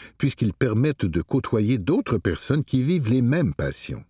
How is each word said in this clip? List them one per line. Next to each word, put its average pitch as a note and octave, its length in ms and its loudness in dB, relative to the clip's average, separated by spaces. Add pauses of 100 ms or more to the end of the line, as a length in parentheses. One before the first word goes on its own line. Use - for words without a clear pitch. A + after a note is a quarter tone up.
(180)
puisqu'ils B2 360 -2
permettent B2+ 520 0
de E2+ 160 0
côtoyer A#2 560 0
d'autres B2 400 0
personnes G#2 460 0
qui C3 180 0
vivent C#3 300 2
les B2+ 100 4
mêmes B2 320 2
passions. - 560 -6